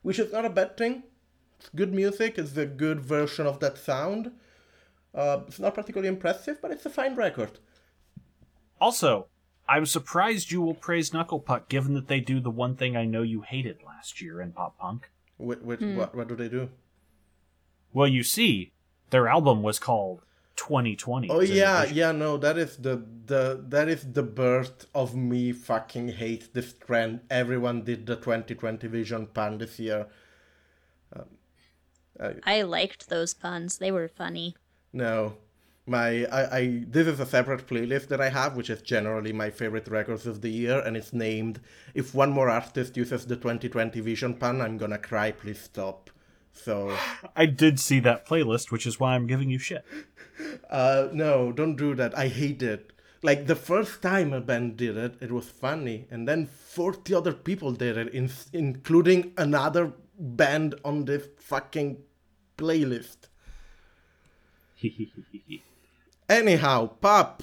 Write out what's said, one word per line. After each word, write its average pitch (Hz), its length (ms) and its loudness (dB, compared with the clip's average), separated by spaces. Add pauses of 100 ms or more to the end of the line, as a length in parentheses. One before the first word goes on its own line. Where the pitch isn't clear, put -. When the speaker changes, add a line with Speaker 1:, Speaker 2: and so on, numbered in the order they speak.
Speaker 1:
Which 190 160 -2
is 208 140 0
not 226 120 -2
a 220 60 0
bad 185 260 0
thing. 247 260 -2 (560)
It's - 120 -20
good 185 220 0
music, 202 460 0
it's 147 180 -6
a 151 100 0
good 147 340 -2
version 147 460 -2
of 139 140 -2
that 139 180 0
sound. 196 540 -4 (840)
Uh, 143 320 0
it's - 120 -18
not 202 160 0
particularly 196 340 -4
impressive, 190 540 -2
but - 80 -6
it's - 160 -8
a 285 40 -4
fine 269 260 -2
record. 143 420 -2 (1200)
Speaker 2:
Also, 147 460 4 (420)
I'm 151 180 4
surprised 180 640 0
you 175 120 0
will 165 120 0
praise 165 360 -2
Knucklepuck, 156 580 -4
given 139 260 0
that 135 140 -4
they 135 120 2
do 131 200 0
the 120 100 -2
one 123 260 -2
thing 127 200 -2
I 117 80 0
know 113 180 0
you 113 200 -2
hated 131 440 -8
last - 340 -16
year 85 200 -12
in 87 120 -10
pop 87 260 -8
punk. 95 320 -10 (260)
Speaker 1:
Wh-, 120 280 -8
which, 117 160 -8
Speaker 3:
Hmm. 202 160 -4
Speaker 1:
what, - 180 -4
what 117 140 -8
do 120 80 -8
they 117 120 -6
do? 127 220 -6 (1200)
Speaker 2:
Well, 139 160 6
you 127 140 4
see, 131 500 2 (380)
their 123 180 6
album 135 340 6
was 104 160 0
called 98 440 -2 (440)
twenty 120 280 0
twenty 120 360 -4
Speaker 1:
Oh, 160 100 4
Speaker 2:
is 190 100 4
an 196 60 2
Speaker 1:
yeah, 196 240 6
Speaker 2:
addition. 147 160 0
Speaker 1:
yeah, 165 160 4
no, 151 240 0
that 147 220 2
is 160 180 -4
the, 131 180 -2 (320)
the, 131 420 0
that 147 200 4
is 160 140 -2 (160)
the 135 40 2
birth 127 720 0
of 127 220 -2
me 123 360 0
fucking 120 560 -4 (140)
hate 113 300 -6
this 120 220 -6
trend. 117 460 0 (100)
Everyone 123 520 0
did 107 240 -6
the 117 100 -2
twenty 113 380 -2
twenty 113 320 -6
Vision 110 400 -4
pun 107 320 -4
this 113 200 -10
year. 107 280 -2 (1120)
Um, - 80 -14 (1200)
I 208 140 2
Speaker 4:
I 208 40 2
liked 175 460 -4
those 170 260 -2
puns. 175 440 -8
They 190 120 -2
were 170 180 -2
funny. 170 460 -8 (380)
Speaker 1:
No. 110 420 -2 (520)
My, 120 400 0
I, 131 320 0
I, 123 280 0
this 156 220 4
is 143 100 -2
a 131 80 -2
separate 131 400 0
playlist 131 420 -2
that 139 120 -2
I 135 80 2
have, 135 260 0
which 117 160 -6
is 110 100 -6
generally 110 520 -2
my 107 180 -4
favorite 110 380 -6
records 107 360 -4
of 107 160 -6
the 113 100 -4
year, 120 280 0
and 113 180 -4
it's - 160 -10
named, 113 460 -2 (360)
"If 131 200 -4
one 139 160 6
more 135 180 4
artist 120 480 -2
uses 120 300 -2
the 123 80 -2
twenty 117 340 -4
twenty 113 320 -2
Vision 117 340 -2
pun, 123 260 -2
I'm 110 180 -4
gonna 104 200 -4
cry, 107 340 -2
please 104 300 -12
stop." - 480 -10 (420)
So 101 420 -4 (220)
Speaker 2:
<sighs> - 180 -18
I 160 120 8
did 147 340 6
see 135 200 4
that 117 240 4
playlist, 120 460 0
which 117 160 -4
is 113 140 -4
why 127 160 2
I'm 120 100 0
giving 131 240 0
you 127 80 0
shit. - 260 -8 (840)
Speaker 1:
Uh, 135 440 4
no, 139 400 4
don't 151 240 0
do 143 180 0
that. 123 220 0
I 139 120 2
hate 131 340 -2
it. 110 300 -4 (300)
Like, 143 240 4
the 156 100 4
first 208 440 0
time 180 320 2
a 131 80 -2
band 120 360 -2
did 113 200 -2
it, 120 240 -6
it 120 100 -8
was 120 180 -4
funny. 127 600 -6
And 117 160 -6
then 156 200 0
forty 180 680 -4
other 165 180 2
people 165 400 -4
did 117 240 -2
it, 113 180 -4
in-, 127 160 -2 (220)
including 170 840 4
another 151 560 2 (260)
band 147 560 2 (100)
on 143 200 -2
this 143 240 -2 (100)
fucking 143 600 -4 (580)
playlist. 151 720 -2 (1500)
Speaker 5:
<laughs> - 800 -10 (680)
Speaker 1:
Anyhow, 147 580 6 (140)
Pup. 202 420 6